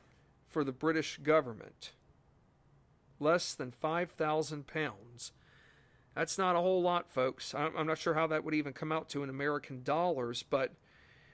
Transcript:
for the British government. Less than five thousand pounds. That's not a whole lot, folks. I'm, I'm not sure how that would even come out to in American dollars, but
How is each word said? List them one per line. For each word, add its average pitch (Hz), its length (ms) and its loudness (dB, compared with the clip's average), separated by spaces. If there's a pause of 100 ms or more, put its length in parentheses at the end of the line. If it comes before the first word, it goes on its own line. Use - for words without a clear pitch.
(480)
for 151 160 0
the 135 80 -2
British 156 460 0
government. 143 720 0 (1300)
Less 160 340 2
than 127 180 -8
five 165 400 -2
thousand 151 540 -2
pounds. 120 640 -8 (840)
That's 160 240 -2
not 180 160 4
a 170 40 4
whole 185 220 4
lot, 175 300 2
folks. - 420 -2
I'm, 147 240 -2
I'm 156 80 0
not 156 140 0
sure 165 160 0
how 160 120 2
that 156 160 0
would 156 120 -2
even 143 180 0
come 156 180 -6
out 160 180 -4
to 143 120 -4
in 139 80 -4
American 139 540 -4
dollars, 139 600 0
but 135 300 0 (600)